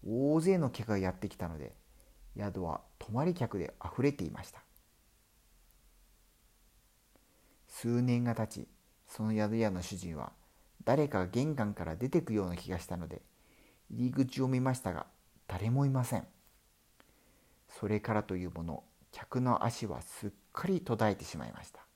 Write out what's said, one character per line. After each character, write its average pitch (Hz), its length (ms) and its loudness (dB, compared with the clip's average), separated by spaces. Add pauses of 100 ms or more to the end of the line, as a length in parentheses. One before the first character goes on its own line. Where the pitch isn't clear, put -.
大 139 360 4
勢 180 180 4
の 151 100 2
客 110 200 -6
が 104 100 2
や 92 140 2
っ - 20 -2
て 95 140 -6
き - 80 -10
た 90 100 -4
の 82 120 -6
で、 67 180 -12 (600)
宿 98 280 -4
は 80 160 -2 (180)
泊 - 140 -10
ま 127 120 2
り 175 100 2
客 117 220 -2
で 87 220 -4
あ - 80 -10
ふ - 160 -2
れ 139 100 6
て 101 120 -4
い 78 80 -4
ま - 100 -10
し - 80 -14
た。 - 100 -20 (3000)
数 120 340 0
年 120 220 4
が 120 100 2
経 110 180 -2
ち、 - 160 -10 (380)
そ - 160 -8
の 110 80 2
宿 107 260 2
屋 113 140 4
の 92 100 -2
主 92 160 -6
人 87 200 -6
は 67 160 -8 (500)
誰 143 240 6
か 113 140 2
が 90 80 2
玄 135 260 2
関 107 180 0
か 92 120 -4
ら 80 100 -2
出 107 140 -2
て 160 120 4
く 117 140 -2
よ 101 120 4
う - 20 -2
な 87 80 -2
気 90 160 -6
が 90 80 -2
し - 60 -14
た 90 100 -6
の 87 100 -6
で、 - 160 -12 (680)
入 120 160 0
り 127 40 2
口 131 320 2
を 131 60 4
見 131 100 4
ま 127 160 4
し 123 60 -6
た 92 120 -2
が、 80 140 -4 (400)
誰 95 240 0
も 139 160 4
い - 20 6
ま 131 140 4
せ 120 160 0
ん。 - 80 -6 (1400)
そ - 180 -8
れ 104 140 2
か 113 120 -2
ら 104 120 2
と 95 100 -4
い 90 100 -2
う 87 60 -4
も 85 140 -6
の、 82 180 -6 (300)
客 - 280 -4
の 123 240 2
足 117 220 -2
は 85 160 -6
す - 240 -10
っ 101 40 -4 (220)
か - 140 -4
り 185 140 2
途 117 160 -2
絶 110 160 4
え - 20 2
て - 100 -12
し - 140 -8
ま 64 80 -6
い 55 60 -12
ま - 100 -14
し - 80 -18
た。 - 260 -20